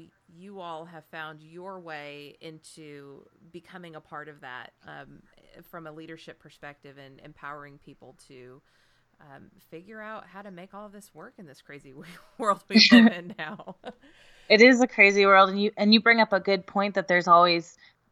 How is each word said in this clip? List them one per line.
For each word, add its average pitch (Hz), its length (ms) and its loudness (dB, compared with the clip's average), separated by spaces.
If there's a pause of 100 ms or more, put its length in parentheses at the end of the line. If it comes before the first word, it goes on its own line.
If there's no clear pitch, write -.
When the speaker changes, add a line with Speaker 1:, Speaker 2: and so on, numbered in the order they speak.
(340)
Speaker 1:
you 190 280 -20
all 165 240 -16
have 165 200 -20
found 156 380 -18
your 180 360 -20
way 147 600 -18
into 151 880 -20 (260)
becoming 170 440 -20
a 156 60 -20
part 151 280 -20
of 147 120 -20
that, 123 300 -18 (160)
um, 143 360 -20 (460)
from 165 180 -20
a 151 40 -20
leadership 160 480 -20
perspective 143 580 -20
and 135 220 -20
empowering 143 580 -20
people 135 380 -20 (120)
to, 127 340 -20 (600)
um, 143 300 -20 (180)
figure 202 320 -20
out 214 240 -18
how 185 160 -20
to 208 100 -20
make 185 220 -20
all 208 120 -18
of 202 60 -20
this 202 220 -20
work 185 240 -20
in 208 80 -20
this 143 160 -20
crazy 139 320 -20 (220)
<laughs> - 220 -20
world 208 320 -4
we 214 120 4 (100)
live 233 220 6
in 175 240 -16
now. 160 460 -16
<laughs> 240 100 -18 (560)
Speaker 2:
It 214 120 4
is 247 200 6
a 247 60 0
crazy 202 380 2
world. 196 240 4
And 196 120 -4
you, 208 160 -2
and 214 160 2
you 226 80 4
bring 233 180 2
up 220 140 0
a 190 60 0
good 190 260 -4
point 202 300 -6
that 190 120 -6
there's 175 200 0
always, 170 500 2 (340)